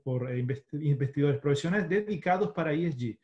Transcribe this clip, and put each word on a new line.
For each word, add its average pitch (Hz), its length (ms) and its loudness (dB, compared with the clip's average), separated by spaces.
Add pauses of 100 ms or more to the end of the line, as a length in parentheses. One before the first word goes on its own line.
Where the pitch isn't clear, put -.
por, 127 260 -2
eh, 123 100 -2
invest-, 127 360 -4
investidores 143 640 2
profissionais 165 480 0
dedicados 196 640 0
para 160 220 0
E 165 120 0
S 151 120 -2
G. 120 260 -4